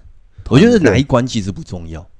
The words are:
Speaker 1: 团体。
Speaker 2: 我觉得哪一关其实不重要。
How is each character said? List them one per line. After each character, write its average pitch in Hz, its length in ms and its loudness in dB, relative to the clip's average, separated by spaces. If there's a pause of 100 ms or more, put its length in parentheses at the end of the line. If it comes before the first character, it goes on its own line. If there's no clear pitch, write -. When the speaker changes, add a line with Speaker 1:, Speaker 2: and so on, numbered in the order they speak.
(420)
Speaker 1:
团 - 160 2
体。 185 80 6
Speaker 2:
我 240 60 4
觉 233 60 4
得 180 40 -2
哪 107 140 2
一 131 60 2
关 131 240 0
其 120 160 -4
实 95 100 -6
不 165 100 -12
重 87 240 -12
要。 80 140 -12 (200)